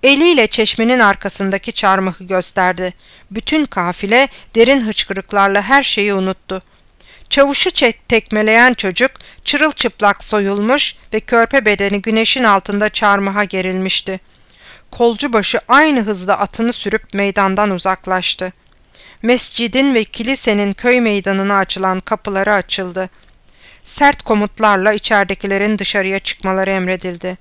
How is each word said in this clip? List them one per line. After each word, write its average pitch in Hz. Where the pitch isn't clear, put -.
Eliyle 277
çeşmenin 233
arkasındaki 196
çarmıhı 190
gösterdi. 180
Bütün 285
kafile 202
derin 240
hıçkırıklarla 202
her 269
şeyi 202
unuttu. 190
Çavuşu 285
çek-, -
tekmeleyen 226
çocuk 214
çırılçıplak -
soyulmuş 208
ve 220
körpe 233
bedeni 202
güneşin 226
altında 202
çarmıha 202
gerilmişti. 185
Kolcubaşı 233
aynı 277
hızla 196
atını 233
sürüp -
meydandan 202
uzaklaştı. 185
Mescidin 247
ve 226
kilisenin 208
köy 247
meydanına 196
açılan 190
kapıları 202
açıldı. 185
Sert -
komutlarla 208
içeridekilerin 202
dışarıya 196
çıkmaları 190
emredildi. 185